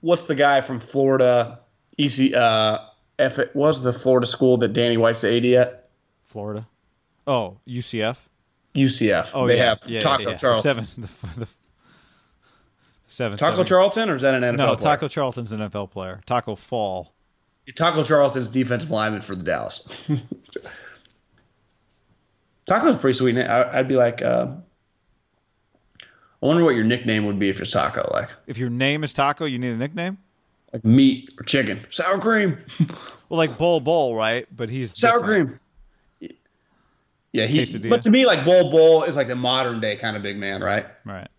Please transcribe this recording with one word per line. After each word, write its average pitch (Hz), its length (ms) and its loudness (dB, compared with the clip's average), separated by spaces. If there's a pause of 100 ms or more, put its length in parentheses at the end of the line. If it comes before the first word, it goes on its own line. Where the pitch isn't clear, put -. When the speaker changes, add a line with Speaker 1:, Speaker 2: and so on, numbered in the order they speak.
Speaker 1:
What's 170 260 0
the 156 80 -2
guy 139 260 4
from 131 200 -8
Florida? 127 800 2 (360)
E 143 140 0
C, 131 240 2
uh, 110 440 2 (400)
F, 131 200 0 (160)
was 143 280 0
the 123 100 0
Florida 127 340 2
school 127 320 2
that 110 160 0
Danny 120 240 2
White's 113 240 2
the 110 60 0
A 117 120 2
D 123 160 4
at? - 320 0 (380)
Speaker 2:
Florida? 107 420 -12 (580)
Oh, 110 380 -4
U 123 160 -10
C 113 220 -6
F? 117 260 -6 (460)
Speaker 1:
U 135 140 2
C 113 240 0
F. 82 220 -2
Speaker 2:
Oh, 131 120 -2
Speaker 1:
They 120 100 4
Speaker 2:
yeah, 113 80 2
Speaker 1:
have 113 220 0
Speaker 2:
yeah, 113 140 -6
Speaker 1:
Taco 139 240 0
Speaker 2:
yeah, - 60 -4
yeah. 90 60 -8
Speaker 1:
Charlton. 120 480 0
Speaker 2:
Seven, - 80 -14
<laughs> 113 160 -16 (260)
the, 120 60 -14
the 110 80 -12 (1600)
seven, 107 320 -8
Speaker 1:
Taco 160 140 2
Speaker 2:
seven. 180 140 0
Speaker 1:
Charlton, 196 440 2
or 151 40 0
is 127 80 -4
that 135 120 2
an 123 100 0
N 120 120 0
F 143 40 -2
L 131 60 2
Speaker 2:
No, 123 100 2
Speaker 1:
player? 147 200 0
Speaker 2:
Taco 143 120 -6
Charlton's 123 440 -6
an 107 100 -8
N 104 40 -6
F 95 80 -12
L 101 120 -6
player. 95 400 -12
Taco 117 280 -4
Fall. 95 580 -6 (600)
Speaker 1:
Taco 160 300 0
Charlton's 135 460 2
defensive 123 400 -2
lineman 107 320 -4
for 101 120 -12
the 92 80 -10
Dallas. 67 460 -6 (180)
<laughs> 143 140 -2 (2500)
Taco's 226 280 2
a - 40 -4
pretty 131 180 0
sweet 127 180 2
name. 123 140 0
I, 123 300 0
I'd 131 100 0
be 135 80 0
like, 120 260 0
uh, 120 260 0 (1900)
I - 40 0
wonder 165 180 4
what 147 100 4
your 113 100 0
nickname 113 420 0
would 101 120 -2
be 98 100 0
if 95 100 -2
you're - 80 -8
Taco. - 460 -2
Like, - 160 -4 (180)
Speaker 2:
If 120 120 -12
your 123 120 -4
name 139 340 -2
is 139 80 -8
Taco, 143 320 -2
you 131 140 -4
need 127 140 -4
a 113 40 -6
nickname? 170 420 -6 (540)
Speaker 1:
Like 113 120 -10
meat 127 540 4
or - 60 -16
chicken. 113 460 -2
Sour 185 280 -2
cream. 208 400 0 (200)
<laughs> 151 100 0 (420)
Speaker 2:
Well, 165 80 -4
like 156 180 0
Bol 165 240 0
Bol, 139 340 0
right? 110 400 -2
But 117 140 -8
he's 123 280 -8
Speaker 1:
Sour 233 240 4
Speaker 2:
different. 180 380 0 (640)
Speaker 1:
cream. 85 100 -16 (1040)
Yeah, 110 140 -2
he, 147 160 0
Speaker 2:
Quesadilla. 117 260 -8
Speaker 1:
but 240 140 2
to 226 80 0
me, 254 160 6
like, 160 180 2
Bol 175 260 4
Bol 160 340 6
is, 160 120 -4
like, 135 120 0
the 123 60 -6
modern 123 460 -2
day 107 160 -2
kind 110 180 -6
of 101 80 -8
big 101 140 -8
man, 98 260 -8
right? 98 220 -2 (220)
Speaker 2:
Right. 95 200 -14 (120)